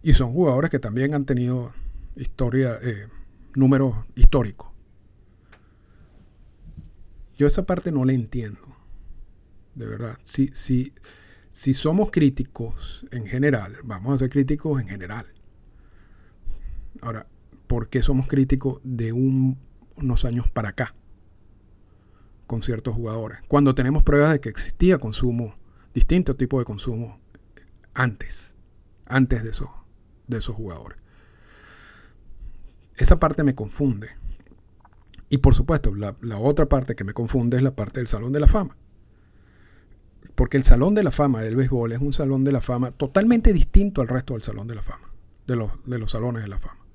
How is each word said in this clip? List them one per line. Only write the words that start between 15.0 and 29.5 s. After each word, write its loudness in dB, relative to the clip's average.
Ahora, -10
¿por -2
qué 0
somos 2
críticos 0
de -6
un, 0
unos 0
años 0
para -2
acá -8
con -6
ciertos -6
jugadores? -8
Cuando 4
tenemos 2
pruebas 6
de 0
que -10
existía 2
consumo, -4
distinto 4
tipo -2
de -2
consumo -10
antes, -6
antes 0
de -8